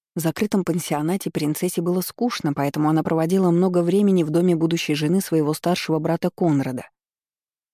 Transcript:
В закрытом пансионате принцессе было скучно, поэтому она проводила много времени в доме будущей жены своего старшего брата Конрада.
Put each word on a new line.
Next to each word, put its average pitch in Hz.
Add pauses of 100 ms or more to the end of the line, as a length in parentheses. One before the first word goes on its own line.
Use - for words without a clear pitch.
(140)
В 175
закрытом 185
пансионате 165
принцессе 160
было 180
скучно, 202
поэтому 147
она 156
проводила 170
много 180
времени 190
в 151
доме 175
будущей 160
жены 156
своего 156
старшего 165
брата 165
Конрада. 139 (840)